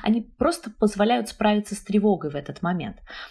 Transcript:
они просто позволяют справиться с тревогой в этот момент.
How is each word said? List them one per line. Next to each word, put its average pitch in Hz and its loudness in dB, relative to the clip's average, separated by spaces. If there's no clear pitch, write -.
они 226 0
просто - -2
позволяют 214 0
справиться 208 0
с - -14
тревогой 196 2
в 147 -10
этот 143 -8
момент. 170 -4